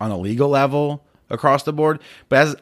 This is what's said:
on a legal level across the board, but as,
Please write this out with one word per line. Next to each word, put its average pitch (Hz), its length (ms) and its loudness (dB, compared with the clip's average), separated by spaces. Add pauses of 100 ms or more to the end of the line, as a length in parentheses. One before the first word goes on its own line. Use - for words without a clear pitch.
on 110 100 -4
a 95 60 -6
legal 117 320 -2
level 143 540 0 (280)
across 135 300 0
the 151 120 -6
board, 156 260 0 (280)
but 135 120 4
as, 151 220 2